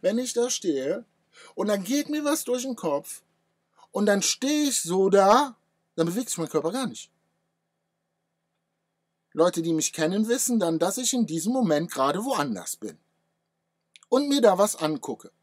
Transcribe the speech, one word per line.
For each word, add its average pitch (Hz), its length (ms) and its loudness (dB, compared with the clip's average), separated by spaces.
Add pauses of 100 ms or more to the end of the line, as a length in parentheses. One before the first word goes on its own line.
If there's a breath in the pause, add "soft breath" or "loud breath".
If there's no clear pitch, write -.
wenn 202 160 2
ich 247 160 -4
da 240 160 0
stehe 165 560 -2 (480 loud breath)
und 196 140 -4
dann 202 160 0
geht 277 260 -2
mir 302 140 -4
was 294 200 0
durch 247 200 -2
den 262 120 -6
Kopf 143 460 -6 (680 soft breath)
und 202 160 0
dann 196 160 2
stehe 294 460 0
ich 226 120 -2
so 185 280 2
da, 208 460 6 (400)
dann 165 120 0
bewegt 214 220 -4
sich - 100 -8
mein 160 100 -4
Körper 160 220 0
gar 247 160 -4
nicht. - 240 -12 (2250)
Leute, 175 300 2
die 165 120 0
mich 156 200 -2
kennen, 185 340 0
wissen 240 320 0
dann, 165 200 0
dass 165 180 0
ich 254 160 -2
in 240 140 0
diesem 165 260 -4
Moment 170 380 0
gerade 147 340 0
woanders 143 520 -4
bin - 200 -12 (1120)
und 277 180 2
mir 277 140 2
da 196 160 6
was 208 180 2
angucke. 151 560 -6 (120)